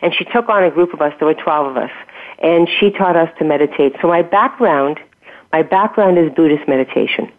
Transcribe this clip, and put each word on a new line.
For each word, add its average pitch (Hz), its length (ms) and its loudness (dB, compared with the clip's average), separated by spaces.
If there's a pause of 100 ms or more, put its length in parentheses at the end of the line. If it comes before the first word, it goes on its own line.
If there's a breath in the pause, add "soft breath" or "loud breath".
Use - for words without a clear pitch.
And 170 140 -2
she - 100 -4
took 233 240 -2
on 208 160 2
a 175 60 4
group 175 240 0
of - 80 -6
us. 147 160 0
There 151 80 -2
were 156 80 2
twelve 151 320 -2
of 135 100 -6
us. - 140 -4 (480 loud breath)
And 170 300 2 (120)
she 202 100 4
taught 190 260 -2
us 165 120 2 (100)
to 165 60 -4
meditate. 147 560 0
So 170 80 -2
my 175 140 2
background, 175 760 0 (540 loud breath)
my 160 100 0
background 190 560 2
is 160 160 2
Buddhist 151 320 2
meditation. 131 720 -2